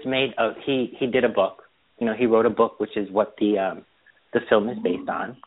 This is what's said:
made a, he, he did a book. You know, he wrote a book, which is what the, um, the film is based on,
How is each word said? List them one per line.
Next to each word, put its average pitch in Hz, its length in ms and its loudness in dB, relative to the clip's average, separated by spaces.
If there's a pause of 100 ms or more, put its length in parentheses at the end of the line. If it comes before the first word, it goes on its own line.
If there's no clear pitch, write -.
made 131 320 0
a, 113 140 2 (140)
he, 127 340 0
he 135 60 -2
did 120 200 2
a 117 40 2
book. 98 340 -2 (360)
You 117 80 0
know, 107 100 -2
he 123 80 2
wrote 113 200 4
a 117 40 2
book, 110 300 0
which 104 160 -4
is 98 160 -4
what 101 280 0
the, 104 200 2
um, 92 260 -4 (480)
the 120 60 2 (100)
film 107 200 4
is 120 120 -8
based 90 280 -2
on, 95 360 -6